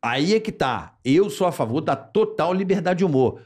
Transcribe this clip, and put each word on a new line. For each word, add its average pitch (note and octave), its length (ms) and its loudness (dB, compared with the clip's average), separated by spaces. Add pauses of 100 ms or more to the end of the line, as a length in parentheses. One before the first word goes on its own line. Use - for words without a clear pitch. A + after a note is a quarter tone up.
Aí C#3 320 0
é A3 60 4
que A3 100 -8
tá. A#2+ 540 -4
Eu F3+ 260 4
sou G3 160 -2
a E3+ 60 0
favor B2 280 -2
da C#3 140 -2
total F#3 580 -2
liberdade F#3 460 0
de F#3+ 60 2
humor. C3 420 2